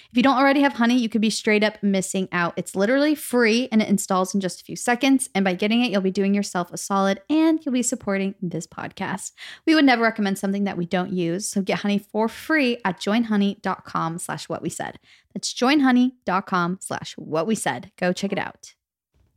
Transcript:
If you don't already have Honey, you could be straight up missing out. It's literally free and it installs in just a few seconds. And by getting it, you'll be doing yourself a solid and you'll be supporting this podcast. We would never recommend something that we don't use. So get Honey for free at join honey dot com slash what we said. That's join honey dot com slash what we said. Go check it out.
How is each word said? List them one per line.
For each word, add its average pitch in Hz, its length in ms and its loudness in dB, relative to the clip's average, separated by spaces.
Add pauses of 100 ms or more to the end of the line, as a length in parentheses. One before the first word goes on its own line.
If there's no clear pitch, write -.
If 226 80 -2
you 233 60 4
don't 262 140 4
already 277 240 4
have 277 120 4
Honey, 233 240 2
you 226 120 0
could 220 120 0
be 220 80 2
straight 208 340 2
up 214 200 0
missing 190 480 0
out. 170 240 0
It's - 220 -8
literally 269 360 2
free 233 580 2
and 220 100 4
it - 80 -2
installs 185 440 0
in 202 80 -2
just 180 200 -6
a - 20 -20
few - 140 -12
seconds. 262 580 2
And 196 100 2
by 185 80 2
getting 214 300 0
it, 226 80 -2
you'll 196 100 2
be 190 80 0
doing 196 240 0
yourself 196 380 -2
a 156 60 -12
solid 196 520 0
and 320 340 4
you'll 254 100 -4
be 247 100 0
supporting 196 580 -2
this 170 240 -6
podcast. - 680 -10 (340)
We 320 80 4
would 311 100 6
never 240 160 4
recommend 214 380 0
something 196 240 -2
that 196 140 -4
we 175 80 -4
don't 185 260 -2
use. 180 360 -2
So 196 140 -2
get 185 180 -2
Honey 202 200 0
for 214 300 -2
free 277 560 0
at 185 160 -2
join 233 240 0
honey 202 360 2
dot - 240 -6
com 165 320 -4
slash 156 320 -10
what 170 120 -6
we 170 80 -6
said. - 280 -10 (360)
That's - 200 -8
join 277 280 2
honey 254 340 4 (100)
dot 190 200 -2
com 180 360 -2
slash - 360 -10
what 156 300 -4
we 220 80 0
said. - 420 -6
Go 180 160 0
check 196 180 -4
it 185 80 -4
out. - 340 -12 (640)